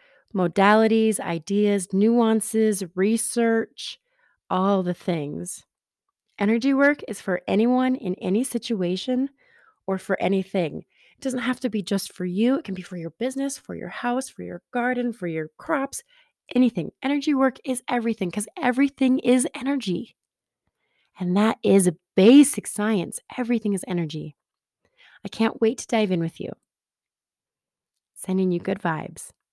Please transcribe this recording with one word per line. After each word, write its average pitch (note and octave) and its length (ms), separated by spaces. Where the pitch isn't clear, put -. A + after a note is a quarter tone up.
modalities, G#3+ 880
ideas, G3 760
nuances, A3 880
research, A3+ 1040
all F#3+ 340
the F3 100
things. E3 680
Energy A3+ 340
work C#4+ 340
is G#3 120
for F#3 280
anyone B3+ 480
in F#3+ 200
any G3 280
situation A#3 840
or F#3+ 100
for - 240
anything. F#3 640
It - 40
doesn't B3+ 180
have A#3+ 220
to B3 80
be G#3 120
just F#3+ 320
for F#3 120
you. G#3+ 300
It D#4+ 80
can F#3+ 120
be F3+ 80
for F#3 140
your E3 140
business, C4+ 460
for - 160
your E3+ 160
house, B3 400
for - 140
your F3 180
garden, B3 420
for F#3 120
your D#3+ 320
crops, C#4 460
anything. A#3+ 380
Energy C#4+ 320
work C4 320
is B3+ 220
everything A3+ 420
'cause G#3 260
everything C4 640
is B3+ 360
energy. A#3+ 600
And F3+ 160
that G#3+ 280
is G3 240
a E3+ 100
basic A#3 520
science. G#3 520
Everything A3+ 380
is F#3 140
energy. D#3 480
I G3+ 40
can't A3 300
wait A3+ 200
to - 80
dive G#3+ 240
in F3 80
with E3 200
you. - 120
Sending F#3 380
you F3 80
good F#3 200
vibes, D#3+ 520